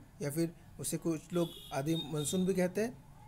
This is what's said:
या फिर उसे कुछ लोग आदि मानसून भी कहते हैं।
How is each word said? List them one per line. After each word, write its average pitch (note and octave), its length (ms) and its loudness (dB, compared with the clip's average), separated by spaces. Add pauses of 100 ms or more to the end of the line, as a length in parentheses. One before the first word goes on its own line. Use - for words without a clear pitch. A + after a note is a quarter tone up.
(220)
या C#3+ 80 0
फिर E3 240 0 (260)
उसे D3 160 -2
कुछ D#3+ 360 -2
लोग F3 160 4 (240)
आदि D3+ 240 2
मानसून D#3+ 500 0
भी F#3+ 80 4
कहते F3+ 260 2
हैं। A#3 240 -2 (240)